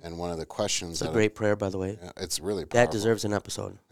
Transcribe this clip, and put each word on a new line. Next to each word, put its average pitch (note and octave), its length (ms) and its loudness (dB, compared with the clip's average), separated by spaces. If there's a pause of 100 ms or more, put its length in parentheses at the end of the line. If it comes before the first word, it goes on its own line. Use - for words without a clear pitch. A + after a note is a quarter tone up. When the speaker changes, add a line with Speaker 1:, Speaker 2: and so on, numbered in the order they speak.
Speaker 1:
And E2+ 140 -10
one F2 140 -2
of E2 60 -4
the E2 80 -6
questions F2+ 480 -2
Speaker 2:
It's D#2+ 80 -4
a - 40 -2
Speaker 1:
that D#2+ 60 -2
I - 20 0
Speaker 2:
great G#2+ 220 4
prayer, G#2 200 2
by G#2 140 0
the F#2+ 80 -4
way. F#2+ 240 -2
Speaker 1:
Yeah, F2+ 160 -14
it's F#2 220 -4
really F#2+ 240 -2
Speaker 2:
That - 80 -12
Speaker 1:
powerful. A#2+ 200 6
Speaker 2:
deserves A2 340 2
an G#2 80 0
episode. G2+ 440 -4 (140)